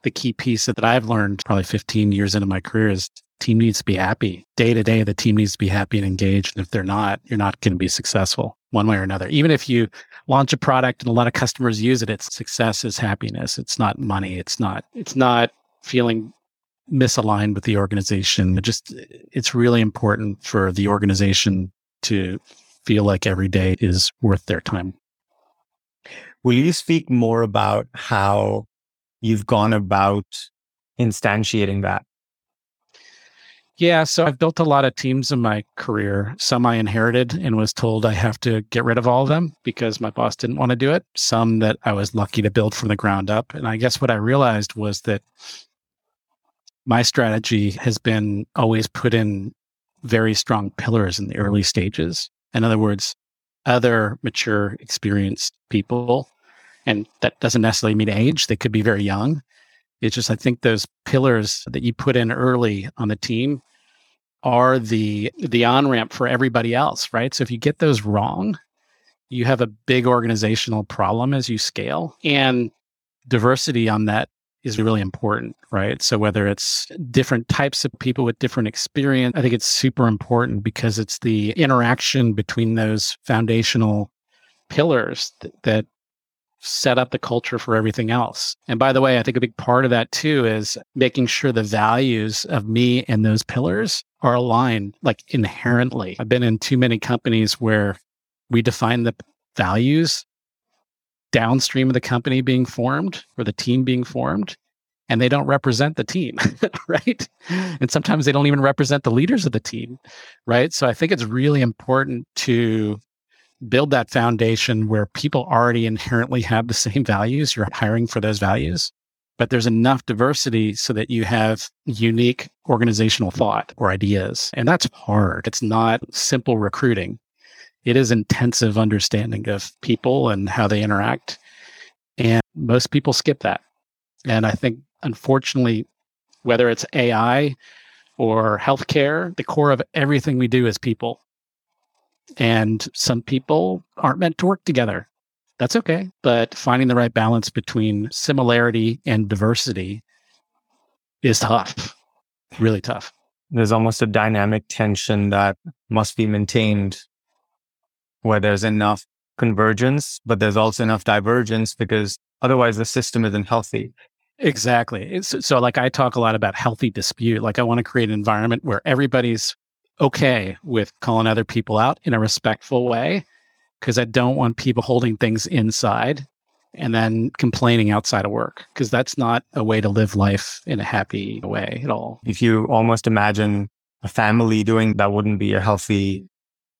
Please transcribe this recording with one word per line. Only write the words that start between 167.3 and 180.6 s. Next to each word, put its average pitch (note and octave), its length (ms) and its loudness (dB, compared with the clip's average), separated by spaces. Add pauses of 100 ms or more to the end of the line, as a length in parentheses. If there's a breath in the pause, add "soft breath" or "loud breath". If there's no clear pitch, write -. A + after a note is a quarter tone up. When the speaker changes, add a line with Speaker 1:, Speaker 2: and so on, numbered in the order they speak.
Speaker 1:
Like, G#2+ 200 -2
I - 20 4
wanna A#2 220 0
create A#2 240 0
an G#2+ 60 -2
environment G#2+ 500 -2
where G#2+ 200 -4
everybody's B2+ 680 0 (460)
okay B2+ 640 0
with A#2 360 -2
calling A2+ 280 2
other A2 160 2
people A2 340 -2
out B2+ 240 0
in C3 120 0
a A2+ 40 2
respectful A#2 680 -2
way, C#3+ 360 -2 (560)
'cause A#2 160 -2
I B2 80 2
don't B2 320 2
want A#2 200 0
people A#2 260 0
holding A#2+ 340 0
things A2 300 0
inside A#2 800 0 (480)
and A#2 200 -4
then A2+ 440 0
complaining A#2 520 2
outside G#2 360 0
of G2+ 40 -10
work, - 440 -6
'cause A2+ 160 -4
that's B2+ 260 -2
not A#2 280 -2 (100)
a A#2+ 100 -2
way A2 160 0
to G#2 80 0
live G#2 280 0
life G2 500 0